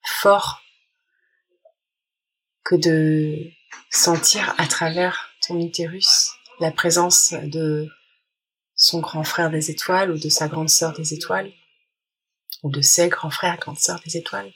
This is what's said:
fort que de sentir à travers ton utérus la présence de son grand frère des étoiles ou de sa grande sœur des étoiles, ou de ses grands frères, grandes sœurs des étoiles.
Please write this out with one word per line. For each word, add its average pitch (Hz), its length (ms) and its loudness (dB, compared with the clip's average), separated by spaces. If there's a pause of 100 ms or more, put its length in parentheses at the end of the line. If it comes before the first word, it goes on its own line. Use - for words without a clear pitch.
fort - 580 2 (2000)
que 180 120 2
de 156 720 2 (400)
sentir 175 680 2
à 160 80 2
travers 175 640 -2 (160)
ton 175 140 -4
utérus 170 680 0 (300)
la 208 100 0
présence 175 640 2
de 156 560 -2 (880)
son - 220 2
grand 156 240 -6
frère 160 280 0
des 156 200 -2
étoiles 185 400 0
ou 160 80 -2
de 151 100 -6
sa 151 200 0
grande 160 200 -4
sœur 160 260 2
des 156 200 -6
étoiles, 185 380 -4 (1120)
ou 139 80 -2
de 143 80 -2
ses 170 280 6
grands 160 220 -4
frères, 170 280 -2
grandes 147 200 -10
sœurs 175 260 -2
des 165 120 -8
étoiles. 196 400 -8